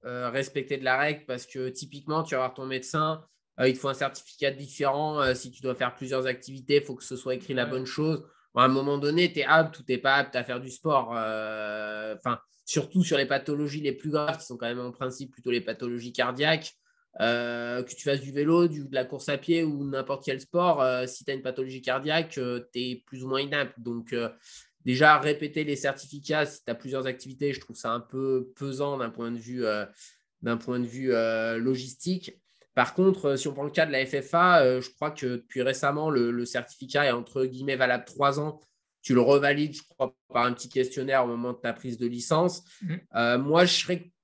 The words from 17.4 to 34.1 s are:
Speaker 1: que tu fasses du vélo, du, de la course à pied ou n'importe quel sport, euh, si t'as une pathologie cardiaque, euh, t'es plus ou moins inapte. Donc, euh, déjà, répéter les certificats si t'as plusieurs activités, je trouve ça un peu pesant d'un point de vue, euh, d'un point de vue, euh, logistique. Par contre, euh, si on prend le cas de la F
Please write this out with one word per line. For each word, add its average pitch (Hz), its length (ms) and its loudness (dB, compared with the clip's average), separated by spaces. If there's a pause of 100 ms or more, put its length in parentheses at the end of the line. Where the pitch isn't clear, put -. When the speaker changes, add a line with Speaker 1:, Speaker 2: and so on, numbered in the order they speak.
Speaker 1:
que 123 100 -10
tu - 120 -16
fasses 139 160 2
du 135 100 -12
vélo, 160 380 4
du, 151 160 -4
de 135 100 -12
la 131 100 2
course 143 240 -8
à 143 80 0
pied 165 280 2
ou 147 200 -2
n'importe 135 400 -4
quel 131 160 -4
sport, 170 400 2
euh, 127 280 2
si - 160 -12
t'as 139 100 -4
une 131 80 -6
pathologie 131 400 -6
cardiaque, 151 560 0
euh, 123 220 -4 (120)
t'es 123 320 -6
plus 127 200 -14
ou 131 40 -8
moins 135 120 0
inapte. 139 400 -4
Donc, 117 320 -8
euh, 117 160 -2 (560)
déjà, 147 340 8
répéter 147 460 -2
les 143 100 -2
certificats 143 720 -2
si - 180 -12
t'as 117 120 -6
plusieurs 131 320 -6
activités, 131 440 -6
je 123 60 -6
trouve - 160 -16
ça - 160 -6
un 117 80 -2
peu 131 560 -2
pesant 139 420 -4
d'un 120 140 -4
point 117 220 -6
de 120 60 -6
vue, 120 280 -6
euh, 104 180 0 (580)
d'un 120 140 0
point 123 220 -4
de 123 80 -2
vue, 127 260 -2
euh, 113 460 0
logistique. 131 800 -4 (360)
Par 123 180 2
contre, 185 360 4
euh, 139 60 2
si 135 120 -4
on 139 60 -6
prend 139 100 -6
le 147 80 -6
cas 160 140 4
de 151 60 -6
la 135 140 2
F 139 140 -2